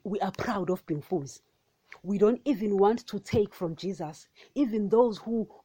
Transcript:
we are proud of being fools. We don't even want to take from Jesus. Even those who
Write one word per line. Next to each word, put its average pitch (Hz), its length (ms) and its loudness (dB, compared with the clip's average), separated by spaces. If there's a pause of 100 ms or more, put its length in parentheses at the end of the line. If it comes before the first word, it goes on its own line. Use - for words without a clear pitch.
we 208 160 -4
are 190 120 -2
proud 196 380 -4
of 185 160 -4
being 151 160 -4
fools. 143 400 -6 (600)
We 196 160 -4
don't 214 260 4
even 208 320 0
want 202 320 4
to 214 100 -8
take - 340 0
from 165 220 -6
Jesus. 170 540 -10 (260)
Even 220 340 0
those 220 300 4
who 226 300 -4 (160)